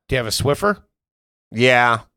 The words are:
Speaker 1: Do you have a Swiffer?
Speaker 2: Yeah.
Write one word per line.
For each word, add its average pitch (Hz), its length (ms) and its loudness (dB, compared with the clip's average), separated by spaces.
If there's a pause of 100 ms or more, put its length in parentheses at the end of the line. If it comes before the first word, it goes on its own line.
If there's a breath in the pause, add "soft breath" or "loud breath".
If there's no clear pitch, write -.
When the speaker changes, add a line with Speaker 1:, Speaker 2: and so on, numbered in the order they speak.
Speaker 1:
Do 131 80 -2
you - 20 -2
have 117 80 -6
a 107 40 -8
Swiffer? 143 520 -4 (680)
Speaker 2:
Yeah. 120 500 2 (160)